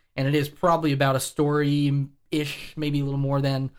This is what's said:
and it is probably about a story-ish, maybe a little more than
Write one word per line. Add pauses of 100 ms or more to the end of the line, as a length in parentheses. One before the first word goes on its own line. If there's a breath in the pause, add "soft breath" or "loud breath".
(160)
and
it
is
probably
about
a
story-ish,
maybe
a
little
more
than